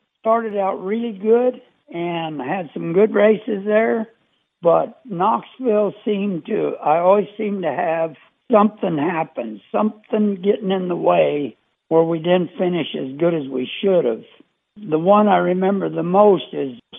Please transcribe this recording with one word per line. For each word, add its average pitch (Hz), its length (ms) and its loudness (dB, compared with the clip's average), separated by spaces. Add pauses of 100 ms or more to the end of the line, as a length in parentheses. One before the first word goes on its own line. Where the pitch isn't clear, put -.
(200)
started 220 380 -2
out 190 260 -2
really 226 280 -4
good 233 500 0 (320)
and 170 480 -6
had 156 320 -6
some 165 200 -6
good 208 200 2
races 208 520 0
there, 220 420 0 (560)
but 165 420 2
Knoxville 214 880 -2 (100)
seemed 196 440 -4
to, 160 300 -2
I 151 200 2
always 185 300 2 (100)
seemed 202 240 -4
to 160 100 -2
have 160 440 -4 (360)
something 208 460 2
happen, 160 640 -4 (100)
something 208 680 -2
getting 196 300 0
in 190 160 -2
the 175 80 -4
way 156 600 0 (340)
where 160 140 4
we 165 140 -2
didn't 175 400 0
finish 180 380 -2
as 131 180 -8
good 170 220 0
as 143 120 -6
we 131 220 -6 (100)
should 180 260 4
have. 113 180 -2 (520)
The 160 220 -4
one 202 300 4
I 190 100 4
remember 185 500 0
the 160 140 -6
most 185 500 4
is 139 280 -8 (200)